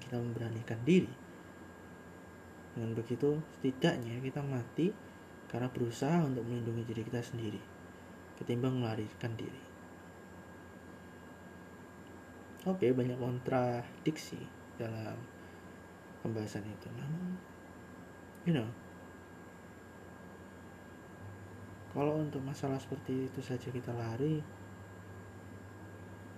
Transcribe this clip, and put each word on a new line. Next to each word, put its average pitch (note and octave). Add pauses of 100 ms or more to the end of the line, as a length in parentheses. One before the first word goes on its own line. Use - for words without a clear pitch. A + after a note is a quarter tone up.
kita A#2+
memberanikan A#2
diri? E3+ (1600)
Dengan A2+
begitu, B2 (160)
setidaknya B2+
kita C3+
mati C#3 (560)
karena B2
berusaha C#3
untuk B2+
melindungi A#2
diri A2+
kita A#2+
sendiri, A2+ (800)
ketimbang B2+
melarikan A2
diri. - (3000)
Oke, F#3
banyak B2+
kontradiksi B2+ (400)
dalam A2 (1040)
pembahasan G#2+
itu. G#2
Namun, E3 (1120)
you E3+
know, A2+ (3250)
kalau D3+
untuk D3
masalah C#3
seperti C3
itu C3+
saja B2
kita B2+
lari, A#2+ (2000)